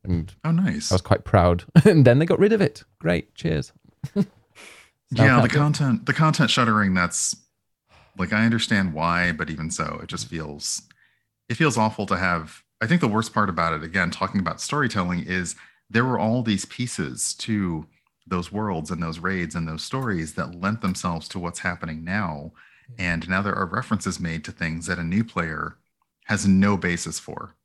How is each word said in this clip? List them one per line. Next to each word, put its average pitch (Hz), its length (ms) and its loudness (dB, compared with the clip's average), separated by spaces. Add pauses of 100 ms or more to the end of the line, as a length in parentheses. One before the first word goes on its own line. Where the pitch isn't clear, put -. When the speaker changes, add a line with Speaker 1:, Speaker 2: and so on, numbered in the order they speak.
Speaker 1:
and 87 300 -2 (100)
Speaker 2:
Oh, 160 80 0
nice. - 380 0
Speaker 1:
I - 40 4
was - 80 2
quite - 220 2
proud. 87 400 4 (100)
<laughs> 160 100 10
And 165 220 8
then 123 120 10
they 165 80 4
got 185 120 2
rid 202 140 6
of 208 100 2
it. - 220 -2 (140)
Great, 160 360 -2
cheers. 151 380 -4 (420)
<laughs> 202 100 2 (880)
Now 113 120 2
I - 40 8
Speaker 2:
Yeah, 135 60 8
Speaker 1:
can't 123 100 6
Speaker 2:
the 123 60 4
Speaker 1:
do - 80 0
it. - 40 4
Speaker 2:
content, 143 460 2
the 139 80 -2
content 156 360 4
shuttering, 107 440 4
that's, - 420 0 (800)
like, 92 140 -2
I 110 120 4
understand 107 500 2
why, 85 380 0
but 78 180 -6
even 78 200 -6
so, 76 320 -6
it - 60 -16
just - 200 -10
feels, 76 540 -8 (680)
it 120 80 -4
feels 143 200 2
awful 110 300 0
to 92 100 0
have. 87 460 -2 (180)
I 113 60 -2
think 165 140 2
the 139 80 2
worst 107 260 0
part 104 140 2
about 82 260 0
it, 76 100 -6
again, 90 260 0
talking 98 300 -2
about 85 200 -6
storytelling, 101 600 -2
is 90 360 -6 (340)
there 117 140 2
were 127 140 -2
all 117 240 0
these 107 220 0
pieces - 720 -6
to 90 520 -4 (400)
those 87 240 -4
worlds 95 400 -6
and 85 120 -6
those 82 160 -8
raids 90 360 -4
and 82 140 -4
those 78 160 -8
stories 101 500 -6
that 85 240 -8
lent 104 220 -4
themselves 90 480 -4
to 95 100 -10
what's 87 220 -8
happening 82 420 -8
now. 85 500 -6 (440)
Speaker 1:
Yeah. 90 160 -4
Speaker 2:
And 82 160 -4
now 92 140 0
there 101 120 -2
are 95 120 -2
references 98 520 -4
made 82 260 -6
to 98 80 -12
things 82 340 -6
that 87 120 -4
a 85 60 -6
new 95 180 0
player 82 540 -6 (480)
has 98 240 0
no 98 280 4
basis 85 440 -4
for. - 340 -14 (100)